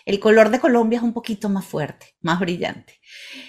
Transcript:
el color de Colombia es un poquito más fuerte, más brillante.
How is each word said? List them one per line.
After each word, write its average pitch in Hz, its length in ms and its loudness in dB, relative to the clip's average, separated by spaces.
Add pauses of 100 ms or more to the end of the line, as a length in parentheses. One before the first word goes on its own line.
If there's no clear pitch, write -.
el 196 160 -2
color 220 300 6
de 247 100 0
Colombia 233 380 2
es 226 40 -10
un 233 100 -2
poquito 220 360 -8
más 196 160 -4
fuerte, - 560 -10
más 175 200 -2
brillante. - 600 -8 (480)